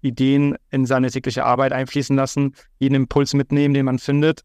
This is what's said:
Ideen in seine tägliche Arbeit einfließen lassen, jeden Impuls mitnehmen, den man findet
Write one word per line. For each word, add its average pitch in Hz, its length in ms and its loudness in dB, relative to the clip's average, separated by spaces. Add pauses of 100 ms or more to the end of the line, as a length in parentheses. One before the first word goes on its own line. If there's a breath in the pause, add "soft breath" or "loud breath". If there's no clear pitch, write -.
Ideen 139 540 0 (140)
in 135 160 0
seine 127 240 0
tägliche 127 340 -4
Arbeit 127 280 2
einfließen 135 420 -4
lassen, 135 400 -2 (240 soft breath)
jeden 135 160 2
Impuls 135 400 0
mitnehmen, 143 400 2
den 135 120 0
man 131 120 -2
findet 147 460 0